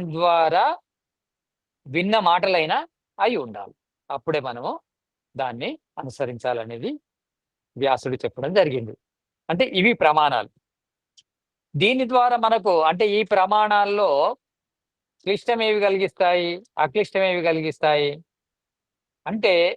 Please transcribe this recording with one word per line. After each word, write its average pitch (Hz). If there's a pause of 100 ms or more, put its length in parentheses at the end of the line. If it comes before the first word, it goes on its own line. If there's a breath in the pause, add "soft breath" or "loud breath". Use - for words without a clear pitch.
(160)
ద్వారా 170 (1300)
విన్న 185 (140)
మాటలైనా 180 (460)
అయి 240
ఉండాలి. 135 (360)
అప్పుడే 147
మనము 123 (640)
దాన్ని 131 (280)
అనుసరించాలనేది 123 (840)
వ్యాసుడు 127
చెప్పడం 127
జరిగింది. 135 (560)
అంటే 175 (160)
ఇవి 226 (100)
ప్రమాణాలు. 151 (1300)
దీని 247
ద్వారా 247 (100)
మనకు, 214 (180)
అంటే 180 (140)
ఈ - (140)
ప్రమాణాల్లో 202 (1120)
క్లిష్టమేవి 214
కలిగిస్తాయి, 180 (340)
అక్లిష్టమేవి 185
కలిగిస్తాయి 151 (1200)
అంటే, 208 (220)